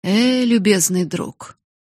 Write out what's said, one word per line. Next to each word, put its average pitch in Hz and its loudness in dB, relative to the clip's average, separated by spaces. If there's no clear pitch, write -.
«Э, 247 2
любезный 190 2
друг, - -10